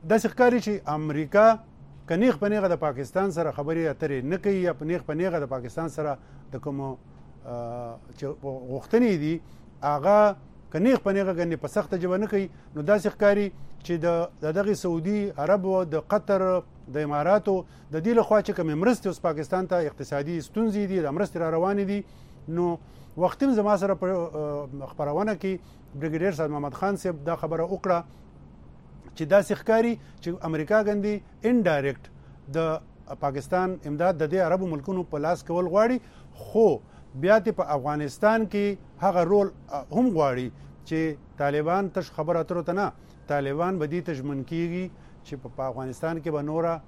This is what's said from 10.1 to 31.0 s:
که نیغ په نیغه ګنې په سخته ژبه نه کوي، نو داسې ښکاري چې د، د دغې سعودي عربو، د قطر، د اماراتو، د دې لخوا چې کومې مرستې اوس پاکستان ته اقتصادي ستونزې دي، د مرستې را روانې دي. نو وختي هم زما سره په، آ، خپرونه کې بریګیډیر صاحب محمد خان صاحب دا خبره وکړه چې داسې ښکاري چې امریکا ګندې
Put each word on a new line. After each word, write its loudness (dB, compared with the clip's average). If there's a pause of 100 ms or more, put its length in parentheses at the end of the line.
که -2
نیغ 4
په 0
نیغه 2
ګنې 0
په -8
سخته -2
ژبه 0
نه 0
کوي، 0 (280)
نو -6
داسې 2
ښکاري 2 (340)
چې -4
د، 0 (360)
د -2 (100)
دغې 2
سعودي -2
عربو، 2
د -6
قطر، 0 (520)
د -2
اماراتو، 2 (280)
د -4
دې 2
لخوا 4
چې -4
کومې -2
مرستې 2
اوس -4
پاکستان -2
ته 0
اقتصادي -4
ستونزې -2
دي، -2
د -2
مرستې -2
را -2
روانې 0
دي. -2 (460)
نو -2 (400)
وختي 0
هم 4
زما 4
سره 2
په، -4
آ، -4
خپرونه -2
کې -4 (420)
بریګیډیر -2
صاحب -2
محمد -6
خان -2
صاحب -6
دا -2
خبره -2
وکړه 0 (1120)
چې -4
داسې 6
ښکاري 2 (260)
چې -6 (140)
امریکا 2
ګندې 0 (220)